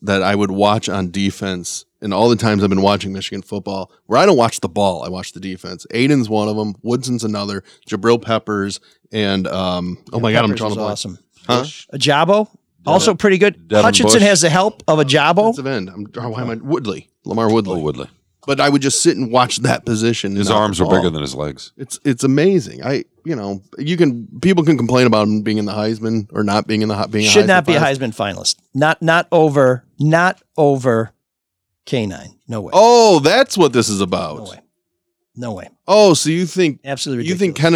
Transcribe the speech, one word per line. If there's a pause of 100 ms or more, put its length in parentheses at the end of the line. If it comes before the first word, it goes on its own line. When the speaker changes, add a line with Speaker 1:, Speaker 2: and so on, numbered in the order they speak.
Speaker 1:
that
I
would
watch
on
defense (160)
in
all
the
times
I've
been
watching
Michigan
football (140)
where
I
don't
watch
the
ball.
I
watch
the
defense.
Aiden's
one
of
'em.
Woodson's
another. (260)
Jabril
Peppers (320)
and,
um, (160)
oh
Speaker 2:
Yeah,
Speaker 1:
my
God,
I'm
Speaker 2:
Peppers
Speaker 1:
drawing
a
Speaker 2:
was
Speaker 1:
blank.
Speaker 2:
awesome. (260)
Speaker 1:
Huh?
Speaker 3:
Bush.
Speaker 2:
Ajabo, (380)
also
Speaker 3:
Devin
Speaker 2:
pretty
good.
Speaker 3:
Devin
Speaker 2:
Hutchinson
Speaker 3:
Bush.
Speaker 2:
has
the
help
of
Ajabo.
Speaker 1:
Defensive
end.
I'm, (100)
oh,
why
am
I,
Woodley. (160)
LaMarr
Woodley.
Speaker 3:
Oh,
Woodley. (400)
Speaker 1:
But
I
would
just
sit
and
watch
that
position
and
Speaker 3:
His
Speaker 1:
not
Speaker 3:
arms
Speaker 1:
the
Speaker 3:
were
bigger
Speaker 1:
ball.
Speaker 3:
than
his
legs.
Speaker 1:
It's,
it's
amazing.
I, (220)
you
know, (160)
you
can, (160)
people
can
complain
about
him
being
in
the
Heisman
or
not
being
in
the
Hei-,
being
a
Speaker 2:
Should
Speaker 1:
Heisman
Speaker 2:
not
be
a
Speaker 1:
finalist.
Speaker 2:
Heisman
finalist. (180)
Not,
not
over, (160)
not (140)
over (760)
K
nine. (120)
No
way.
Speaker 1:
Oh,
that's
what
this
is
about.
Speaker 2:
No
way. (760)
No
way. (180)
Speaker 1:
Oh,
so
you
think
Speaker 2:
Absolutely
Speaker 1:
you
think
Speaker 2:
ridiculous. (140)